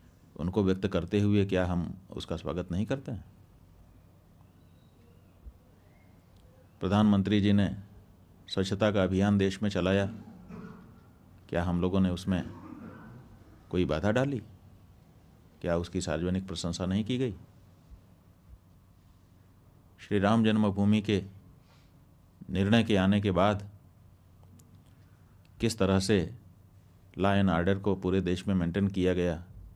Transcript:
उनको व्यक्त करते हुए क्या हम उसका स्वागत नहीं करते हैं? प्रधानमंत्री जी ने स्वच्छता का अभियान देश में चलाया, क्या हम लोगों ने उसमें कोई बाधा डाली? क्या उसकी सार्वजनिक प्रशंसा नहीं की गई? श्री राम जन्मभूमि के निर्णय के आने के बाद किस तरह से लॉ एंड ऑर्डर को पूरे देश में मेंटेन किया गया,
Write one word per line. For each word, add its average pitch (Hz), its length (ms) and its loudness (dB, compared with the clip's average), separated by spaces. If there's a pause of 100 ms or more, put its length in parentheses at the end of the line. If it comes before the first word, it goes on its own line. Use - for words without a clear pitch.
(360)
उनको 92 280 -2
व्यक्त 95 220 0
करते 95 340 -2
हुए 104 240 2
क्या 95 220 2
हम 87 160 -2 (280)
उसका - 260 -8
स्वागत 85 360 -6
नहीं 95 140 -2
करते - 260 -8
हैं? 92 120 -12 (3500)
प्रधानमंत्री 101 600 4
जी 101 120 2
ने 101 160 4 (800)
स्वच्छता 98 420 0
का 98 120 2
अभियान 95 360 2
देश 98 240 0
में 104 80 0
चलाया, 95 360 2 (1400)
क्या 85 140 0
हम 87 180 -2
लोगों 92 200 0
ने 92 100 2
उसमें 87 320 -2 (1300)
कोई 90 140 2
बाधा 78 280 0
डाली? 131 280 -2 (1200)
क्या 85 140 0
उसकी 85 240 -4
सार्वजनिक 90 460 -2
प्रशंसा 87 400 -6
नहीं 98 180 -2
की 127 140 -4
गई? 127 160 -4 (2750)
श्री - 180 -2
राम 110 260 4
जन्मभूमि 107 580 2
के 101 200 0 (1300)
निर्णय 101 340 2
के 101 120 2
आने 95 240 4
के 101 120 0
बाद 101 360 2 (1900)
किस 113 180 0
तरह 95 220 4
से 101 140 2 (1040)
लॉ 98 120 2
एंड 98 200 4
ऑर्डर 87 280 2
को 101 160 -2
पूरे 92 260 0
देश 90 280 -2
में 101 60 0
मेंटेन 92 340 0
किया 92 260 0
गया, 87 200 0 (420)